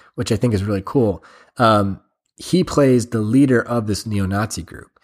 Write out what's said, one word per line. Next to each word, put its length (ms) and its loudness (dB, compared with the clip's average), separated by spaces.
which 180 -4
I 40 0
think 180 0
is 100 0
really 220 -4
cool, 360 0
um, 420 2
he 280 0
plays 440 2
the 120 -2
leader 400 4
of 260 -4
this 200 -4
neo-Nazi 560 -4
group. 260 -18